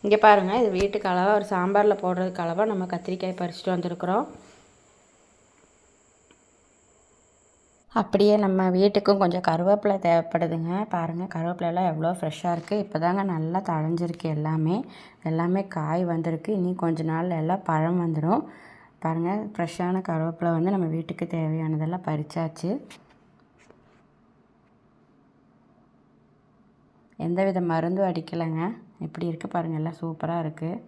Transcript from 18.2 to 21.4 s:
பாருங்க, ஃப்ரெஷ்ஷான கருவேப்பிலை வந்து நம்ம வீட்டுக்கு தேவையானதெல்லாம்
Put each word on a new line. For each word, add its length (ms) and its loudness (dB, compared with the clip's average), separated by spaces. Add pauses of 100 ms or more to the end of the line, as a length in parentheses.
பாருங்க, 280 0 (220)
ஃப்ரெஷ்ஷான 540 -2
கருவேப்பிலை 480 0
வந்து 200 2
நம்ம 200 0
வீட்டுக்கு 300 -6 (100)
தேவையானதெல்லாம் 720 -2